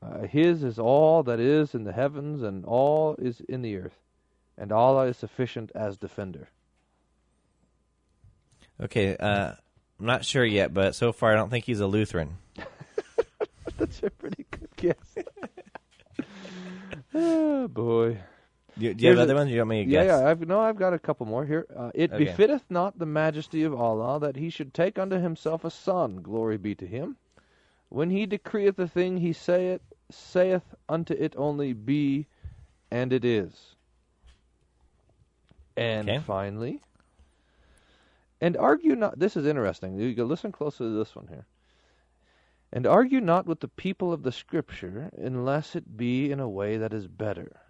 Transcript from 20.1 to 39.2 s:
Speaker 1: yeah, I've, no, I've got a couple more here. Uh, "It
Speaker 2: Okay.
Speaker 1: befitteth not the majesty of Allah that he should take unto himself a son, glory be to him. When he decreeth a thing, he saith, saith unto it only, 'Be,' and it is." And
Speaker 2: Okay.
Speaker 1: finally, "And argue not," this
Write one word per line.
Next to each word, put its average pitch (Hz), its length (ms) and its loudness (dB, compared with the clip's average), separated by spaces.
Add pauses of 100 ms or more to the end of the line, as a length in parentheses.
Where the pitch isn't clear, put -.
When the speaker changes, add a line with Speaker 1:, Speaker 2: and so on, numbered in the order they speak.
Speaker 1:
yeah, 131 80 6
I've, 165 180 2
no, 190 140 2
I've 220 160 2
got 185 180 2
a 165 40 -2
couple 139 280 -4
more 117 180 -4
here. 151 300 -2
Uh, 123 200 -10
"It 160 180 2
Speaker 2:
Okay. 156 120 2
Speaker 1:
befitteth 208 460 2
not 185 280 -2
the 170 80 -6
majesty 156 580 -2
of 156 100 -2
Allah 117 460 0
that 143 160 -4
he 160 140 -6
should 143 240 -10
take 180 240 0
unto 190 200 -2
himself 165 460 -4
a 165 60 -4
son, 160 520 -2
glory 110 360 -2
be 101 180 -4
to 95 100 -12
him. 135 300 -8 (720)
When 160 220 -2
he 196 160 0
decreeth 202 520 0
a 180 80 -2
thing, 180 320 0
he 170 140 0
saith, 180 480 0 (300)
saith 185 640 0 (140)
unto 165 260 -2
it 151 220 -2
only, 143 360 -2
'Be,' 139 540 0 (640)
and 123 220 0
it 127 120 2
is." 107 500 -2 (2000)
And 110 320 -2
Speaker 2:
Okay. 113 120 -2
Speaker 1:
finally, 107 600 -6 (1600)
"And 170 160 2
argue 302 380 4
not," 220 240 0
this 185 180 0